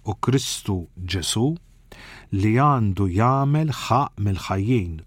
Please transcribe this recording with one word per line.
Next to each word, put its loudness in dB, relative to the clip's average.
u -4
Kristu -2
Ġesu -2
li 2
għandu 2
jagħmel 2
ħaq 0
mill-ħajjin 0